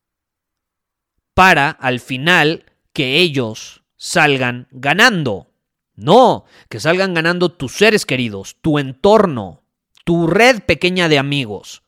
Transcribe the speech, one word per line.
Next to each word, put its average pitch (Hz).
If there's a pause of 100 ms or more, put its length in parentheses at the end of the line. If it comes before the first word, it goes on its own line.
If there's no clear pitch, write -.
(1300)
para, 165
al 127
final, 151 (280)
que 139
ellos 131 (120)
salgan 127
ganando? 143 (440)
No, 170 (240)
que 117
salgan 180
ganando 175
tus 127
seres 214
queridos, 113
tu 151
entorno, 135 (420)
tu 170
red 214
pequeña 180
de 151
amigos. 135